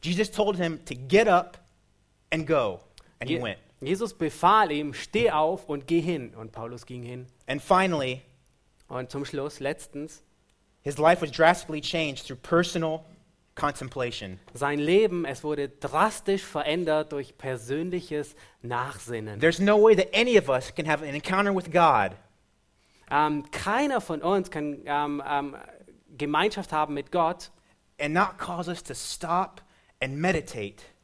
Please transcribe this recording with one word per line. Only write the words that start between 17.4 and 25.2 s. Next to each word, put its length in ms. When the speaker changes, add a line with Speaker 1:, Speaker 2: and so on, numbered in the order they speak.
Speaker 2:
Nachsinnen. 760
Speaker 1:
There's 200
no 220
way 140
that 180
any 260
of 100
us 240
can 140
have 160
an 100
encounter 420
with 160
God 460
Speaker 2:
Ähm, 400
keiner 500
von 200
uns 280
kann, 360
ähm, 420